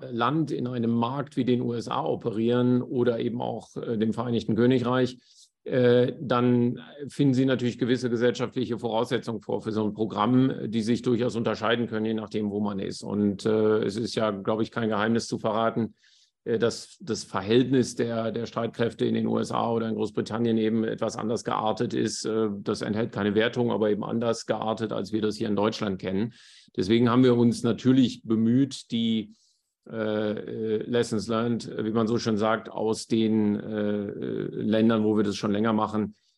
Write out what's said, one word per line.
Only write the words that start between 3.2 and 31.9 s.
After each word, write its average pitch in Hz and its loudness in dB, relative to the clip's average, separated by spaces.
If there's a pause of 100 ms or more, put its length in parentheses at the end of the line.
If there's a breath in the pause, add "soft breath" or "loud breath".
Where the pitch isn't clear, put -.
auch, 117 -8
äh, 127 -4
dem 110 0
Vereinigten 117 -2
Königreich, 123 2 (460 soft breath)
äh, 123 4
dann 123 2 (280)
finden 143 2
Sie 127 4
natürlich 123 0
gewisse 120 0
gesellschaftliche 117 0
Voraussetzungen 113 -2
vor 110 -4
für 110 -6
so 107 0
ein 104 -2
Programm, 107 2 (120)
die 110 -2
sich 113 0
durchaus 120 0
unterscheiden 113 0
können, 110 -4
je 110 -2
nachdem, 107 -4
wo 104 -2
man 101 -4
ist. 92 -8
Und, 104 0
äh, 107 4
es 110 -2
ist 113 -4
ja, 110 0
glaube 104 -2
ich, 107 -2
kein 117 -2
Geheimnis 110 0
zu 123 -4
verraten, 113 -2 (480 soft breath)
äh, 113 -2
dass - -2
das 113 -6
Verhältnis 120 2
der, 113 -2
der 113 -6
Streitkräfte 117 -2
in 113 0
den 110 0
U 113 0
S 113 -4
A 117 0
oder 113 -2
in 110 -4
Großbritannien 107 -2
eben 110 2
etwas 110 -4
anders 107 -4
geartet 110 -2
ist. 117 -2
Äh, 110 0 (100)
das 120 -4
enthält 117 -2
keine 104 0
Wertung, 120 2
aber 107 0
eben 104 -2
anders 113 -2
geartet, 110 -4
als 104 -6
wir 107 -2
das 107 -2
hier 104 -4
in 104 -2
Deutschland 101 0
kennen. 95 -4 (440 loud breath)
Deswegen 117 4
haben 123 6
wir 123 6
uns 117 4
natürlich 120 2
bemüht, 117 0
die, 113 -2 (560 soft breath)
äh, 107 -2
äh, 110 -4
Lessons 117 -2
learned, 117 0
äh, - -4
wie 107 -2